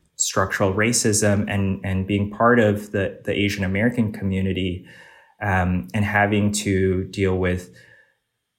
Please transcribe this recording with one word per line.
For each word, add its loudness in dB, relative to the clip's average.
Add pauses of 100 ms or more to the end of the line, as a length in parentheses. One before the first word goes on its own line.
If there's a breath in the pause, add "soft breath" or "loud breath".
(160)
structural 0
racism 2
and, -2
and -2
being 0
part 4
of 2
the, -2
the -4
Asian -2
American 0
community, -4 (560 loud breath)
um, 0
and 2
having 2
to 0
deal -2
with, -2 (840 soft breath)